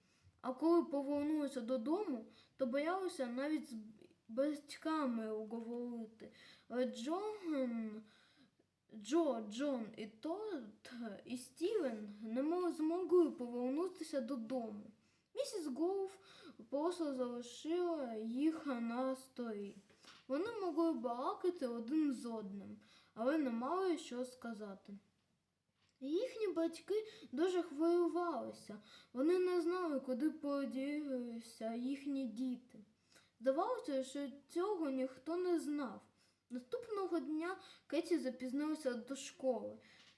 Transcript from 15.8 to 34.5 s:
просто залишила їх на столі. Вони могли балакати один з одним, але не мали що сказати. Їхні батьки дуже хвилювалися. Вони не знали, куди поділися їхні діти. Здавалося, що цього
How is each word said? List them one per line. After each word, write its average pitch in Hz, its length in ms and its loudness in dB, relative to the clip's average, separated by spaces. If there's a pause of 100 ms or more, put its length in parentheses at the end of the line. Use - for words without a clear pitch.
просто 311 440 0
залишила 254 1000 -2
їх 262 520 0
на 254 500 0
столі. 214 600 -6 (540)
Вони 349 300 2
могли 330 320 4
балакати 262 760 0
один 247 460 2
з 226 140 -4
одним, 208 500 -6 (380)
але 262 240 2
не 269 120 2
мали 311 480 0
що 247 260 -4
сказати. 202 760 -10 (1000)
Їхні 427 480 0
батьки 349 580 0 (260)
дуже 349 300 2
хвилювалися. 320 1200 2 (300)
Вони 311 260 4
не 359 220 4
знали, 330 400 2
куди 254 300 2
поділися 262 1400 -2
їхні 269 520 -2
діти. 240 580 -4 (560)
Здавалося, 277 640 2
що 285 240 -4 (200)
цього 349 420 0